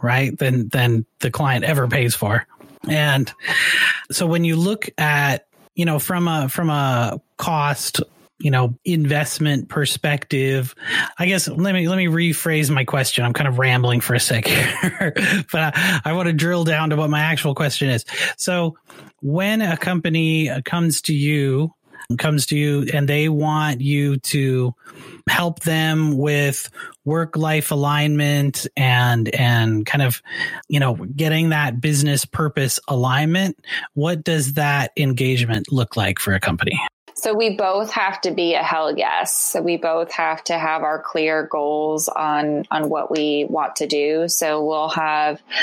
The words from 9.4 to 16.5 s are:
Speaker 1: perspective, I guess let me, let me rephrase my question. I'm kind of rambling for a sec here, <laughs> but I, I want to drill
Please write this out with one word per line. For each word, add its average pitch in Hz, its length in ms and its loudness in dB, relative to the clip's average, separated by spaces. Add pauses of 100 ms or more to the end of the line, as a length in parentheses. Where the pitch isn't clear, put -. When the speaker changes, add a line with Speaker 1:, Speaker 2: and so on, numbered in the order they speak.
Speaker 1:
perspective, 135 1080 -2 (440)
I 175 80 0
guess 185 220 0
let 185 240 0
me, 175 160 0
let 185 80 0
me 185 100 2
rephrase 160 640 0
my 135 140 2
question. 127 400 0
I'm 120 80 0
kind 143 160 0
of 123 100 0
rambling 123 420 2
for 123 140 -2
a 120 60 2
sec 110 260 0
here, - 680 0 (180)
<laughs> 185 200 -2
but 160 220 0
I, 160 300 2
I 156 80 -2
want 175 140 0
to 170 80 2
drill 170 300 0